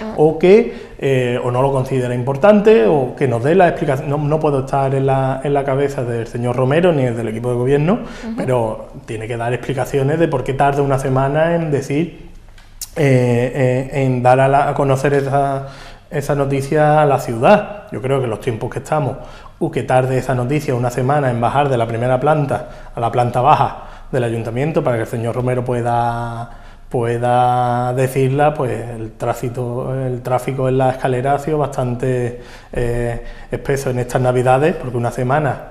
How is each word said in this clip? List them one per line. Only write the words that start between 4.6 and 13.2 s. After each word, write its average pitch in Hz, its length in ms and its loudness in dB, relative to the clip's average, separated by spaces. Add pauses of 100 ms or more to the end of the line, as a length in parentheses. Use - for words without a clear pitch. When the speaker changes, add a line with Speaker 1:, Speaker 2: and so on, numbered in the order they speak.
Speaker 2:
estar 135 340 0
en 135 120 0
la, 135 360 0
en 147 100 -2
la 139 120 0
cabeza 139 400 -2
del 117 240 -4
señor 120 260 -2
Romero 147 380 2
ni 143 140 2
del 113 200 -2
equipo 113 240 -4
de 120 60 -2
gobierno, 143 380 2
Speaker 1:
Ujú. 233 420 -8
Speaker 2:
pero 113 500 -2 (180)
tiene 110 220 -8
que 120 100 -6
dar 117 160 -2
explicaciones 135 680 -2
de 165 80 4
por 139 160 -4
qué 135 80 -2
tarda 139 280 2
una 139 200 0
semana 143 560 0
en 165 160 -2
decir, 143 520 -2 (720)
eh, 127 960 2